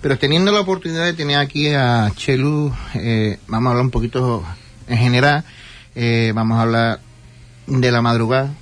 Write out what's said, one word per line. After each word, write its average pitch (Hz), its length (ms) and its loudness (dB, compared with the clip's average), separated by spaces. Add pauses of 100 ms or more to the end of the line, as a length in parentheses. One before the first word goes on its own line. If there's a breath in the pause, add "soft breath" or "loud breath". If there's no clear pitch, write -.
Pero 139 180 -2
teniendo 165 340 2
la 208 80 2
oportunidad 180 440 -2
de 175 80 0
tener 143 260 -2
aquí 147 300 -2
a 120 480 2
Chelu, 143 560 0 (220 loud breath)
eh, 110 520 -2
vamos 113 220 -2
a - 40 2
hablar 123 120 2
un 127 60 0
poquito 120 520 -2 (460 loud breath)
en 120 100 0
general, 127 460 2 (500 loud breath)
eh, 117 400 0
vamos 113 240 0
a 113 40 2
hablar 117 380 0 (680)
de 127 260 2
la 120 100 2
madrugada. 117 600 0